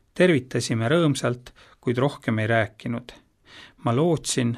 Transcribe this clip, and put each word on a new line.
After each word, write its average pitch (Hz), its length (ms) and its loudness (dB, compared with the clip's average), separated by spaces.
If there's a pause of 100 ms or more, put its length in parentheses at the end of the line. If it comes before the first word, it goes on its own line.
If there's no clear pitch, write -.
(140)
Tervitasime 123 760 0
rõõmsalt, 143 600 0 (280)
kuid 123 180 -2
rohkem 120 440 -2
ei 107 80 0
rääkinud. 117 640 -2 (680)
Ma 117 120 2
lootsin, 135 600 0